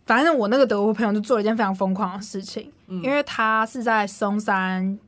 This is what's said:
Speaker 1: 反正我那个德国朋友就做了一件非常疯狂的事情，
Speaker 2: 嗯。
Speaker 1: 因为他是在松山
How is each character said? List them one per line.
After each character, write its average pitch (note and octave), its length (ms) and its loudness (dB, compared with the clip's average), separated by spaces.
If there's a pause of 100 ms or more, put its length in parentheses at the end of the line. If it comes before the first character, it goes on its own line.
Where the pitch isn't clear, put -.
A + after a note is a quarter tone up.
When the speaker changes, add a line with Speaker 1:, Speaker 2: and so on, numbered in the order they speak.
Speaker 1:
反 A#3 160 4
正 E4 120 4
我 A3 120 2
那 A#3+ 100 2
个 C#4 80 6
德 G#3 180 0
国 G#3+ 80 4
朋 G#3+ 140 0
友 G3+ 80 0
就 G#3+ 80 0
做 A#3 160 2
了 G#3 40 0
一 - 20 -2
件 G#3+ 120 2
非 A#3 80 0
常 F#3+ 100 0
疯 F#3+ 200 0
狂 F#3+ 240 -4
的 - 20 -10
事 G3+ 220 -8
情， G#3+ 300 -12 (160)
Speaker 2:
嗯。 F#3 160 -8
Speaker 1:
因 C4 80 -2
为 C#4+ 100 0
他 A3 460 0
是 A#3+ 160 -8
在 A3 240 2
松 G3+ 320 -2
山 F#3+ 580 -2 (100)